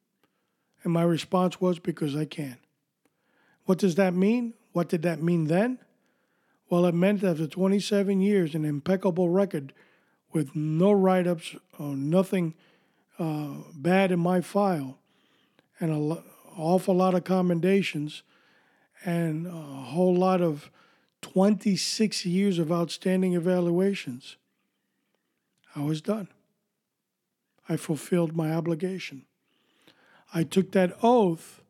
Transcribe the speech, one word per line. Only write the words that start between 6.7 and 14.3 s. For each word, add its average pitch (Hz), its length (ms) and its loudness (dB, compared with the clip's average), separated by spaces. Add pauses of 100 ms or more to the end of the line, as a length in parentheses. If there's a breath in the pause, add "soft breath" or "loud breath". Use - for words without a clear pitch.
Well, 175 140 4
it 175 80 2
meant 190 300 2
after 160 240 0
twenty-seven 190 720 0
years, 190 340 2
an 156 120 -4
impeccable 175 640 0
record 170 440 -2 (580 soft breath)
with 151 240 -4
no 160 360 2
write-ups 185 640 2 (240)
or 143 160 -8
nothing, 165 580 0 (640 soft breath)
uh, 151 320 -4 (240)
bad 180 380 2
in 180 80 2
my 180 220 2